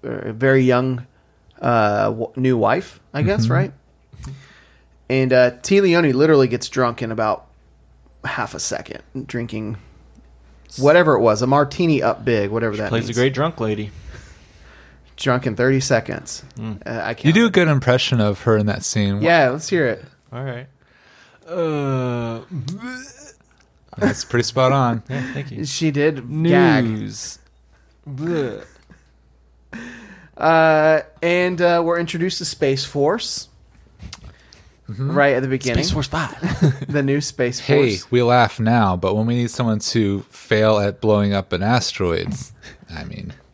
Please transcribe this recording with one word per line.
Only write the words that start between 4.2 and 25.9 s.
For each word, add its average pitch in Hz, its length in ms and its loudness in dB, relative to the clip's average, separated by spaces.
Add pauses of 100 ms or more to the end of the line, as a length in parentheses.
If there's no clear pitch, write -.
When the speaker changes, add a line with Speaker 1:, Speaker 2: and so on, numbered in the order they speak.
Speaker 1:
And, 131 220 2
uh, 127 180 6 (120)
T. 196 180 4
Leone 170 320 4
literally 139 360 6
gets 120 200 -4
drunk 123 340 -2
in 113 100 -6
about 107 340 -2 (800)
half - 300 -8
a - 60 -10
second, - 420 -10 (240)
drinking 110 500 -8 (1000)
whatever 151 360 6
it 101 60 2
was, 110 220 4
a 127 40 0
martini 143 560 2
up - 220 -2
big, 107 260 0
whatever 110 240 -2
Speaker 3:
She 107 60 -6
Speaker 1:
that 101 80 -4
Speaker 3:
plays 113 200 -2
Speaker 1:
means. 113 80 -6
Speaker 3:
a 120 40 0
great 135 140 2
drunk 151 260 -4
lady. 107 300 -4 (1300)
Speaker 1:
Drunk 127 300 -2
in 110 80 -4
thirty 131 260 2
seconds. - 600 -4 (140)
Speaker 3:
Mm. 110 300 -10
Speaker 1:
Uh, 113 180 -8
I 117 100 -6
can't - 120 -4
Speaker 2:
You 160 80 4
do 233 120 6
a 208 40 2
good 180 180 4
impression 127 520 2
of 104 220 0
her 110 140 4
in 104 100 2
that - 180 -4
scene. 101 360 -2
Speaker 1:
Yeah, 160 300 4
let's 156 180 -8
hear 165 180 0
it. 113 160 -4 (300)
Speaker 3:
All 123 100 -12
right. 131 240 -12 (800)
Uh, 131 920 -4 (1600)
Speaker 2:
That's - 260 0
pretty 120 200 0
spot 131 280 2
on. 120 340 0
Speaker 3:
<laughs> - 40 -18
yeah, 123 240 -6
thank 135 180 -10
you. 143 140 -8
Speaker 1:
She 156 240 -2